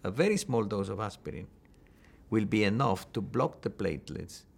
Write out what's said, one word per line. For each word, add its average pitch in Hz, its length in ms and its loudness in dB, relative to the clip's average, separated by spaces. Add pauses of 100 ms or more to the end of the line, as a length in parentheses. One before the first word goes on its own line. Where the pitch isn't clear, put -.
A 95 80 -4
very 180 260 2
small 117 280 0
dose 98 240 -2
of 101 100 -6
aspirin - 480 -8 (800)
will 110 160 4
be 107 200 4
enough 101 480 2
to 117 80 -2
block 127 420 -2
the 107 80 -2
platelets - 720 -4 (160)